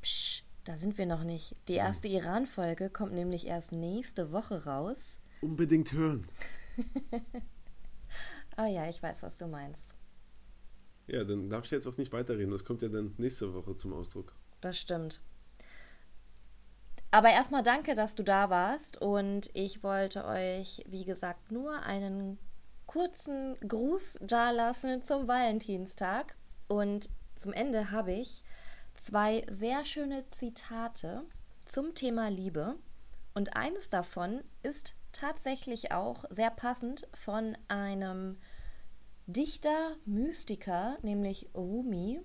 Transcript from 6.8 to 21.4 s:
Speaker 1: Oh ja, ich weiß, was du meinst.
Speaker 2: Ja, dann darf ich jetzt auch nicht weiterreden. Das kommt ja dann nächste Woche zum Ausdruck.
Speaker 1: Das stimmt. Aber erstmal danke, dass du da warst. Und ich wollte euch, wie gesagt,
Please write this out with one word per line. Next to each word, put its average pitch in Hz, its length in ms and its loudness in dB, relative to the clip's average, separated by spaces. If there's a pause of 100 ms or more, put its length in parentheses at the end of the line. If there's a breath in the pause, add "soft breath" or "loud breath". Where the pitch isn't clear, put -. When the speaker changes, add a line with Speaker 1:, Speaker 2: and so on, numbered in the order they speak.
Speaker 1:
Oh 220 60 4
ja, 175 240 0
ich - 140 -6
weiß, - 180 -4
was - 160 -6
du 175 80 -8
meinst. 147 480 -8 (1120)
Speaker 2:
Ja, 120 180 0
dann 98 280 0
darf 117 140 -4
ich - 60 -4
jetzt 139 160 0
auch 127 100 -6
nicht 127 140 -2
weiterreden. 117 380 0
Das 101 160 -2
kommt 120 160 -4
ja 117 80 0
dann 107 280 -2
nächste 120 360 -2
Woche 90 220 -4
zum 92 180 -4
Ausdruck. - 400 -6 (280)
Speaker 1:
Das 180 180 -4
stimmt. 160 420 -4 (1900 loud breath)
Aber 214 180 12
erstmal 254 320 8
danke, 262 320 6
dass 214 220 2
du 214 80 -2
da 196 260 6
warst. 190 500 2
Und 202 540 2
ich 190 300 -2
wollte 196 420 0
euch, 185 640 -2
wie 190 180 -6
gesagt, 180 460 -4